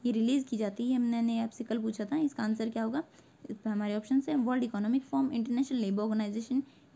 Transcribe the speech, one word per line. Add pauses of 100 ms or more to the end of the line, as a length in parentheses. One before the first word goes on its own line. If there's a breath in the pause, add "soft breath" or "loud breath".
ये
release
की
जाती
है,
हमने,
ने
आपसे
कल
पूछा
था,
इसका
answer
क्या
होगा? (460 soft breath)
इस
पे
हमारे
ऑप्शन
है
World
Economic
Forum,
International
Labour
Organization, (340 loud breath)